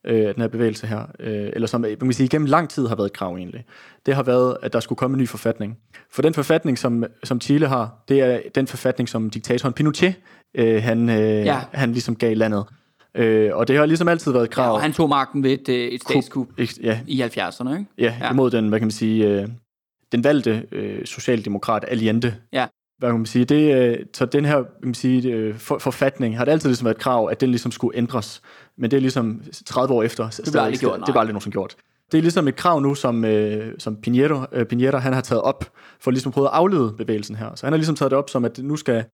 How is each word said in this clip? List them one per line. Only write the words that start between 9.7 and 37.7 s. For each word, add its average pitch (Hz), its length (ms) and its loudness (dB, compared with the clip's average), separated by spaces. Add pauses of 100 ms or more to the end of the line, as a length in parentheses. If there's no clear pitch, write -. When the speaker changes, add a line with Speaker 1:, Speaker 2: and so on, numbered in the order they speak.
Speaker 1:
Pinochet, 156 420 2 (400)
øh, 113 280 4
han, 117 280 2
øh, 113 60 4 (280)
Speaker 2:
Ja. 135 160 2 (120)
Speaker 1:
han 131 200 0
ligesom 120 240 -2
gav 113 200 0
landet. 107 280 0 (520)
Øh, 110 400 4
og 110 120 0
det 131 80 4
har 151 100 6
ligesom 165 220 2
altid 165 240 0
været 123 120 4
et 117 60 -4
krav. 127 160 0
Speaker 2:
Ja, 117 60 2
og 107 100 2
han 156 100 0
tog 160 160 2
magten 139 340 0
ved 131 100 2
et, 139 160 -4
øh, 127 60 0 (140)
et 120 160 -8
Speaker 1:
Kup. - 80 -10
Speaker 2:
statskup 131 340 0 (120)
Speaker 1:
Ikke, 123 240 -2
ja. 113 240 0
Speaker 2:
i 131 140 -2
halvfjerdserne, 117 520 -4
ikke? 196 140 -6 (120)
Speaker 1:
Ja, 117 220 2
Speaker 2:
Ja. 120 120 -2
Speaker 1:
imod 127 180 4
den, 110 180 0
hvad 107 100 2
kan 110 80 0
man 110 40 0
sige, 110 380 0 (140)
øh, 104 60 -8 (640)
den 120 120 0
valgte, 131 380 2 (100)
øh, 104 340 -8
socialdemokrat 107 840 -2
Allende. 113 460 0 (180)
Speaker 2:
Ja. 127 140 -2 (320)
Speaker 1:
Hvad 123 120 -2
kan 117 80 0
man 113 80 -2
sige? 123 180 2
Det, 147 300 4
øh, 123 240 4 (160)
så 165 120 0
den 147 180 0
her, 147 180 2
kan - 20 -4 (180)
man 127 120 -4
sige, 127 380 0
øh, 110 220 -2
for-, 117 240 -4
forfatning 127 580 0
har 120 80 0
det 135 80 4
altid 156 160 2
ligesom 123 160 0
været 110 100 2
et - 60 -8
krav, 120 300 2
at 117 100 -4
den 131 100 2
ligesom 120 220 -2
skulle - 260 -4
ændres. 120 440 -4 (360)
Men 117 120 -2
det 139 60 4
er 139 40 4
ligesom 120 420 -2 (240)
tredive 131 280 0
år 117 80 4
efter, 117 260 -2
Speaker 2:
Det 110 80 -12
blev - 100 -10
Speaker 1:
stadig 151 180 0
Speaker 2:
aldrig 110 80 -2
Speaker 1:
ikke 131 80 -6
Speaker 2:
gjort, 123 120 0
Speaker 1:
det 95 80 -8
Speaker 2:
nej. - 120 -4
Speaker 1:
blev 131 80 4
aldrig 110 120 0
nogensinde 101 200 -8
gjort. 95 240 -6 (360)
Det 160 60 4
er 160 40 4
ligesom 165 260 2
et 131 80 -2
krav 170 240 2
nu, 139 140 2
som, 120 300 -2
øh, 107 540 0
som 107 280 -8
Piñera, 131 460 2
øh, 120 200 0
Piñera, 131 240 2
han 131 160 0
har 131 80 0
taget 120 220 0
op - 220 -2 (360)
for - 100 0
ligesom 131 200 0
at 120 40 -14
prøve 139 120 2
at 131 80 2
aflede 160 440 4
bevægelsen 107 380 -4
her. 110 180 -8
Så - 120 -10
han 139 60 0